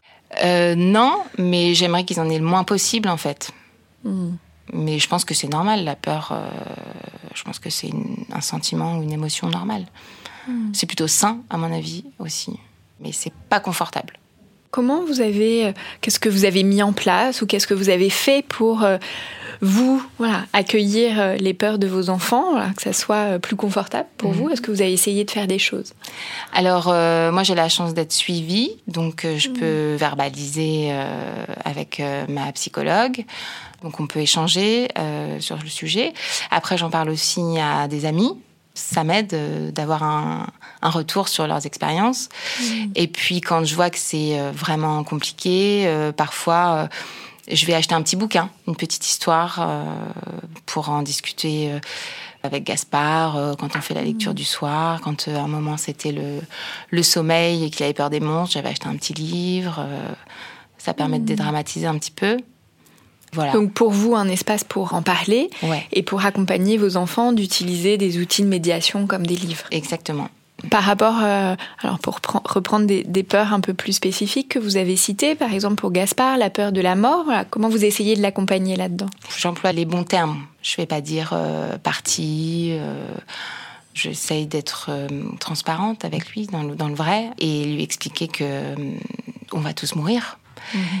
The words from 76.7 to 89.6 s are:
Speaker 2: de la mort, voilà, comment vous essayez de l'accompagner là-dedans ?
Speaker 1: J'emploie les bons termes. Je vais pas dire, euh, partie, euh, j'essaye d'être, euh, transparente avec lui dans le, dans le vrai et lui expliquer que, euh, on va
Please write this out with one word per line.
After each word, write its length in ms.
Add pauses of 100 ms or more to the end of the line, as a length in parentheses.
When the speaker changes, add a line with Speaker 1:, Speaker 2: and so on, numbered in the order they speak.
Speaker 2:
de 100
la 140
mort, 300
voilà, 200
comment 240
vous 140
essayez 320
de 60
l'accompagner 560
là-dedans ? 280 (320)
Speaker 1:
J'emploie 360
les 120
bons 200
termes. 360 (220)
Je 140
vais 100
pas 140
dire, 320
euh, 440
partie, 920
euh, 360 (840)
j'essaye 520
d'être, 440
euh, 180 (320)
transparente 680
avec 240
lui 180
dans 160
le, 120
dans 120
le 80
vrai 340 (100)
et 260
lui 180
expliquer 440
que, 160
euh, 320 (760)
on 80
va 140